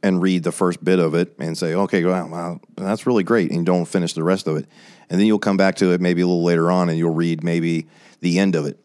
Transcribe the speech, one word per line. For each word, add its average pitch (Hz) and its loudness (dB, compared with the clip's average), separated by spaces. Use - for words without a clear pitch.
and 92 2
read 90 2
the 85 -2
first 87 -2
bit 92 2
of 80 2
it 87 0
and 80 -6
say, 82 -4
"Okay, 92 0
well, 90 -2
well, 85 -10
that's 98 -4
really 117 2
great," 95 2
and 85 -2
you 85 -2
don't 90 2
finish 85 -2
the 80 -4
rest 92 0
of 78 -2
it. 71 -6
And 90 0
then 107 4
you'll 107 4
come 98 0
back 95 2
to 92 2
it 87 2
maybe 87 2
a 90 2
little 87 2
later 85 2
on 90 2
and 80 -2
you'll 82 0
read 82 -2
maybe 82 -2
the 87 0
end 98 2
of 73 -2
it - -10